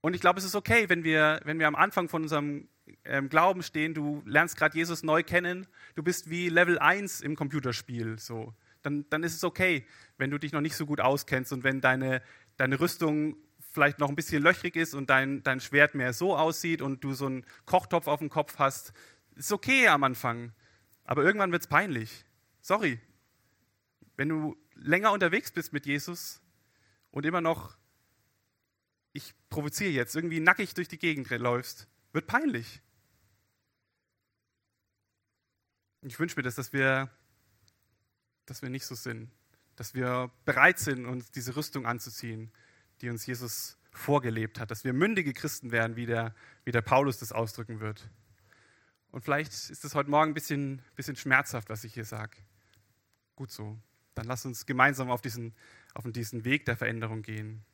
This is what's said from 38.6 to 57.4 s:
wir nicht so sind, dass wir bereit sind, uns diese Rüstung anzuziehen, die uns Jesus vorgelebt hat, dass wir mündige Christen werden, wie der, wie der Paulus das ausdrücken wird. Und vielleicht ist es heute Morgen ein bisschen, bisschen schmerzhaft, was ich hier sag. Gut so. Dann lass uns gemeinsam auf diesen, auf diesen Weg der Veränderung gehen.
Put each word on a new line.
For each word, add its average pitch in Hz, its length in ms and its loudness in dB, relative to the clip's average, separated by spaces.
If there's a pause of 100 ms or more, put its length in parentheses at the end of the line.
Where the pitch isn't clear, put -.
wir 131 60 -6
nicht 131 160 -8
so 127 100 -10
sind, 117 340 -10 (460)
dass - 180 -14
wir 127 380 -2 (140)
bereit 147 340 6
sind, 127 260 -4
uns 123 260 -8
diese 123 240 -8
Rüstung 143 300 -6
anzuziehen, 117 640 -8 (500)
die 123 80 -8
uns 117 160 -8
Jesus 120 520 -10 (140)
vorgelebt 117 680 -2
hat, 113 120 -10
dass 107 120 -12
wir 131 100 -2
mündige 170 400 0
Christen 135 380 -8
werden, 113 240 0
wie 117 100 -6
der, 113 300 -2 (300)
wie 123 60 -4
der 117 100 2
Paulus 135 360 2
das - 140 -12
ausdrücken 113 480 -6
wird. 107 300 -8 (1040)
Und 131 120 -14
vielleicht 151 280 -2
ist - 340 -14
es 143 100 -6
heute 143 140 2
Morgen 151 220 6
ein - 20 -2
bisschen, 143 480 -4 (140)
bisschen 135 200 -8
schmerzhaft, 131 540 0
was 110 140 -8
ich 110 100 -16
hier 113 120 -8
sag. 110 300 -12 (1000)
Gut - 160 -14
so. 107 280 -14 (360)
Dann 117 120 -8
lass 123 180 -6
uns 127 200 -12
gemeinsam 131 440 2
auf 123 120 -2
diesen, 117 340 -10 (380)
auf 107 180 -14
diesen 117 320 -8
Weg 135 220 0
der 117 120 -2
Veränderung 113 440 -4
gehen. 107 420 -10 (100)